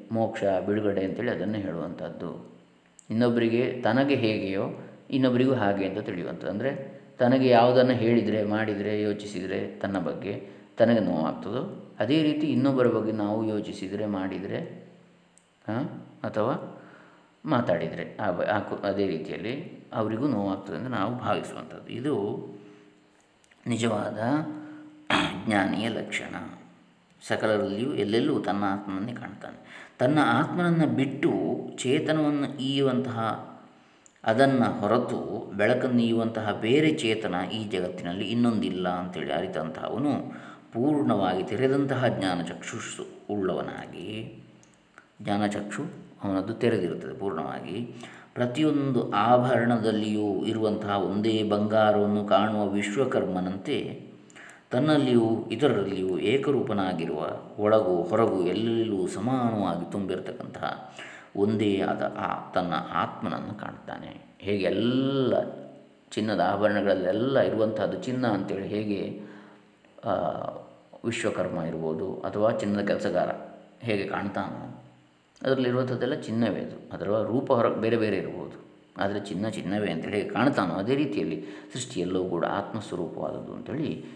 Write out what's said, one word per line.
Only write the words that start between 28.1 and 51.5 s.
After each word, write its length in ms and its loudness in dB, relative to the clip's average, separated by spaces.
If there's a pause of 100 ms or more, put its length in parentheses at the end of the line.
ತನ್ನ 280 0
ಆತ್ಮನನ್ನೇ 460 -4
ಕಾಣ್ತಾನೆ. 760 -14 (100)
ತನ್ನ 240 6
ಆತ್ಮನನ್ನು 640 4
ಬಿಟ್ಟು 440 2 (460)
ಚೇತನವನ್ನು 840 2
ಈಯುವಂತಹ, 600 2 (1040)
ಅದನ್ನು 560 4
ಹೊರತು 760 0
ಬೆಳಕನ್ನು 440 4
ಈಯುವಂತಹ 600 0
ಬೇರೆ 320 6
ಚೇತನ 420 0 (180)
ಈ 140 -4
ಜಗತ್ತಿನಲ್ಲಿ 580 -4
ಇನ್ನೊಂದಿಲ್ಲ 640 2
ಅಂತೇಳಿ 440 -4
ಅರಿತಂತಹ 520 -4
ಅವನು 600 -2 (280)
ಪೂರ್ಣವಾಗಿ 720 2
ತೆರೆದಂತಹ 640 2
ಜ್ಞಾನ 340 0
ಚಕ್ಷುಷು 640 -10 (240)
ಉಳ್ಳವನಾಗಿ, 1120 -6 (760)
ಜ್ಞಾನಚಕ್ಷು 640 -2 (400)
ಅವನದ್ದು 300 -2
ತೆರೆದಿರುತ್ತದೆ 600 0
ಪೂರ್ಣವಾಗಿ. 840 -6 (380)
ಪ್ರತಿಯೊಂದು 800 2
ಆಭರಣದಲ್ಲಿಯೂ 1300 4
ಇರುವಂತಹ 580 0
ಒಂದೇ 400 2
ಬಂಗಾರವನ್ನು 840 4